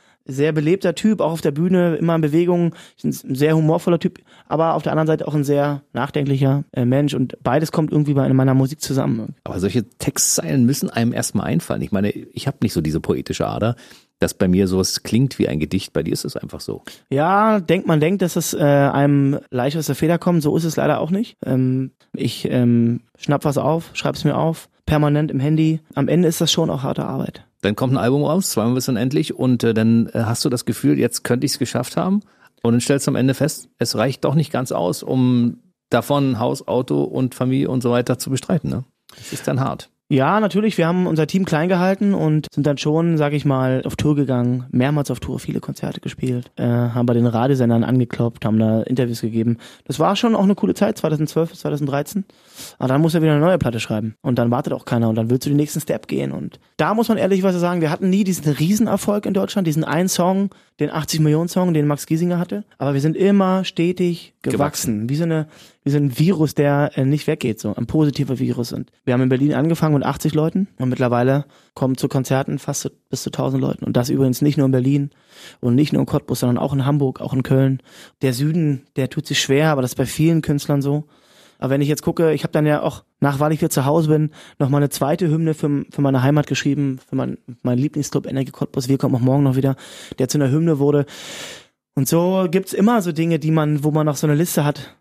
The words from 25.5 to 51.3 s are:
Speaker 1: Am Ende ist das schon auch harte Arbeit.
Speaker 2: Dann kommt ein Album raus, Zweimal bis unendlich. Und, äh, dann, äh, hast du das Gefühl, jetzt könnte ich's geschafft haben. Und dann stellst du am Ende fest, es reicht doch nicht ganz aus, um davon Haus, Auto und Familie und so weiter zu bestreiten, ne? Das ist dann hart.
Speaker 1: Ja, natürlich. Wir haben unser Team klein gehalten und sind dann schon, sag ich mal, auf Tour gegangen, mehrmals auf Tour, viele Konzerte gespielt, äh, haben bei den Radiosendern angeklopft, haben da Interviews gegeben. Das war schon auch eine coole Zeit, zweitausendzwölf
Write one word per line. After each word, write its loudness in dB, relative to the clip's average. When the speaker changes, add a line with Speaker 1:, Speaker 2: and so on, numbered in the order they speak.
Speaker 1:
Am 0
Ende 4
ist 0
das 0
schon 0
auch -4
harte -4
Arbeit. -8
Speaker 2:
Dann 0
kommt 0
ein 2
Album 2
raus, 0
Zweimal 0
bis -2
unendlich. -2
Und, 0
äh, 4
dann, 2
äh, -2
hast -2
du 0
das -2
Gefühl, 0
jetzt -2
könnte 0
ich's -4
geschafft -4
haben. 0
Und 2
dann 2
stellst 0
du 0
am -2
Ende 2
fest, -4
es -2
reicht -2
doch 2
nicht 0
ganz -2
aus, -2
um 2
davon 0
Haus, -4
Auto -2
und -4
Familie 0
und -2
so 2
weiter 0
zu -8
bestreiten, -2
ne? -6
Das -18
ist -12
dann 0
hart. -6
Speaker 1:
Ja, 2
natürlich. 0
Wir 2
haben 2
unser 0
Team 0
klein 0
gehalten 2
und 0
sind -2
dann 0
schon, 0
sag 0
ich -2
mal, 2
auf -6
Tour 0
gegangen, 0
mehrmals 0
auf -6
Tour, -8
viele -6
Konzerte -10
gespielt, -6
äh, -8
haben 0
bei 2
den 4
Radiosendern 2
angeklopft, -2
haben 2
da 2
Interviews -2
gegeben. -2
Das -6
war 2
schon 2
auch 2
eine 4
coole 0
Zeit, 0
zweitausendzwölf -2